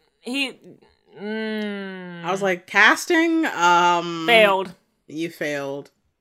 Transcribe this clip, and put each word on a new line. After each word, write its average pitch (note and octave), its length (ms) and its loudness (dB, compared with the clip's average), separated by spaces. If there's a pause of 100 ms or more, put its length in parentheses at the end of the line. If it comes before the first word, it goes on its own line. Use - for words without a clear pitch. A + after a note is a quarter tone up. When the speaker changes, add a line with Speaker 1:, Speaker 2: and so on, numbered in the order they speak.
(200)
Speaker 1:
he, B3 380 -6 (600)
mm. G3+ 1040 -10
Speaker 2:
I E3 60 -4
was G3 120 -4
like, F#3 240 -4
"Casting, D#4+ 800 2
um, F3 800 2
Speaker 1:
Failed. G3 480 4 (320)
Speaker 2:
you D#3+ 240 -8
failed." C#3+ 600 -8 (300)